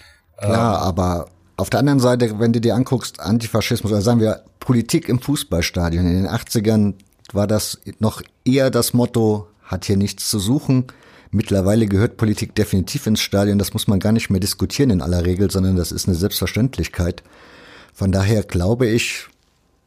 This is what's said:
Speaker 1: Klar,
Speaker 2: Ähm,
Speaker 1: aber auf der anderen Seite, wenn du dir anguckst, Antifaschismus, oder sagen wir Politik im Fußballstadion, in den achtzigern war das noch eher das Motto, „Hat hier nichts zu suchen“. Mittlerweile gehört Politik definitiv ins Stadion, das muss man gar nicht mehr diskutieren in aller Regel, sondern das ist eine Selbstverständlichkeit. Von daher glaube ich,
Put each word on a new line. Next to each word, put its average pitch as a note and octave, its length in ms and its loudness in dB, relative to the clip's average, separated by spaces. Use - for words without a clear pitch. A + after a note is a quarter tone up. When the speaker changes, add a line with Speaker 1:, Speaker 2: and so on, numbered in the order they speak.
Speaker 1:
Klar, A2 400 0
Speaker 2:
Ähm, D2+ 100 -2
Speaker 1:
aber F2+ 420 -2
auf - 140 -4
der A2+ 120 2
anderen C#3 180 4
Seite, A#2+ 400 2
wenn A#2 120 4
du A#2 80 2
dir A2+ 140 2
anguckst, B2 460 -2
Antifaschismus, A2 720 -2
oder G#2 100 2
sagen A#2 180 4
wir A2 220 0
Politik B2 480 0
im B2 120 0
Fußballstadion, E2+ 840 -2
in F2 120 2
den F#2+ 120 0
achtzigern G#2+ 680 0
war G2+ 140 0
das G#2 340 -2
noch G#2+ 240 -2
eher C3 280 2
das A#2 220 0
Motto, A2+ 540 2
„Hat - 240 -8
hier G#2 100 0
nichts - 360 -2
zu A2 80 -2
suchen“. B2+ 480 0
Mittlerweile G2+ 560 2
gehört G2 320 0
Politik G#2+ 380 -2
definitiv G2+ 500 -2
ins G#2+ 160 0
Stadion, G2+ 380 0
das G2 140 -2
muss - 140 -4
man G2 120 2
gar G#2 120 0
nicht A#2 200 0
mehr F#2+ 80 2
diskutieren F#2+ 500 0
in F#2 140 2
aller F2 220 0
Regel, F#2 260 0
sondern F#2+ 240 0
das F2 160 -2
ist - 160 -4
eine F#2 100 0
Selbstverständlichkeit. F#2 1040 -4
Von G2 180 -2
daher G2 300 2
glaube A2 460 0
ich, - 400 -2